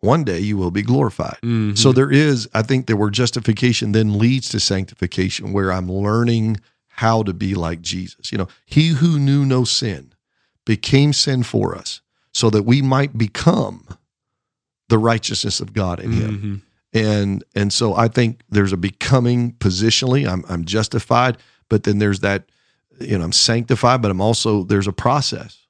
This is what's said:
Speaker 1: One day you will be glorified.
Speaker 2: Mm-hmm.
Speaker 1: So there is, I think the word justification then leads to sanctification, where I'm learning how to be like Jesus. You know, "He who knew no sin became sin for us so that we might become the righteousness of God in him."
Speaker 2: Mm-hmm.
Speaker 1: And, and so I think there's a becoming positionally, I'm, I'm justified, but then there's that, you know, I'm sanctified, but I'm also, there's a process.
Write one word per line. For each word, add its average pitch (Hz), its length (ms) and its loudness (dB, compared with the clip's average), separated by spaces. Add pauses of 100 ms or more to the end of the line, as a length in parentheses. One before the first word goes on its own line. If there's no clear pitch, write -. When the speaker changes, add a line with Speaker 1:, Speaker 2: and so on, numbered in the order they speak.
Speaker 1:
One 156 240 2
day 92 160 -4
you 104 160 -2
will 92 160 -2
be 104 100 -2
glorified. 120 600 -2
Speaker 2:
Mm-hmm. 110 340 -2
Speaker 1:
So 127 160 4
there 135 180 4
is, 139 420 2
I - 100 0
think 127 240 0
the 110 100 0
word 104 160 0
justification 117 800 0
then 107 260 2
leads 123 300 2
to - 120 -4
sanctification, 95 920 -4
where 98 200 0
I'm 90 180 -4
learning 110 640 0 (320)
how 113 340 2
to 98 100 -4
be 95 220 -2
like 85 280 -4
Jesus. 90 500 -10
You - 60 -4
know, 95 100 -4 (180)
"He 160 220 2
who 160 320 2
knew 139 260 2
no 127 180 2
sin 104 480 -4 (540)
became 139 460 2
sin 131 320 0
for 101 320 -2
us - 240 -14 (340)
so 113 160 2
that 104 140 2
we 127 180 4
might 135 340 0
become 113 720 0 (1000)
the 113 100 4
righteousness 110 640 -2
of 101 120 -12
God 92 280 -4
in 113 120 -6
him." 110 260 -2
Speaker 2:
Mm-hmm. 101 160 -8 (380)
Speaker 1:
And, 104 520 0 (100)
and 101 180 0
so 107 220 -2
I 117 140 2
think 117 400 -2
there's 98 240 2
a 98 40 -2
becoming 120 760 0
positionally, 113 760 0
I'm, 92 200 -4
I'm 85 160 -4
justified, 110 760 0 (300)
but 107 160 0
then 104 160 0
there's 101 200 0
that, 98 300 -2 (500)
you 113 160 -4
know, 87 80 -2
I'm 82 80 -4
sanctified, 120 680 2
but 104 80 0
I'm 92 100 -2
also, 107 440 0
there's 98 240 0
a 95 40 -6
process. 123 640 -4 (140)